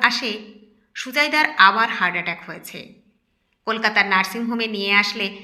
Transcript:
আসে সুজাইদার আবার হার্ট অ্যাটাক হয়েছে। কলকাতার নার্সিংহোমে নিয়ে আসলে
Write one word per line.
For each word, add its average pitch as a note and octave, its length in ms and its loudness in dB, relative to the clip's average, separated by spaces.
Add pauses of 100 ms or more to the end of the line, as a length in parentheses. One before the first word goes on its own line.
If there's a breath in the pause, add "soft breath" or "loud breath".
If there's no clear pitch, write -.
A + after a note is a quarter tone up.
আসে A#3 520 -2 (400)
সুজাইদার D4 520 0 (100)
আবার A3 320 6
হার্ট F3+ 260 -2
অ্যাটাক F3 320 -4
হয়েছে। - 480 -16 (720)
কলকাতার A3 400 2
নার্সিংহোমে A3+ 600 -2
নিয়ে G3+ 280 -2
আসলে G3+ 500 0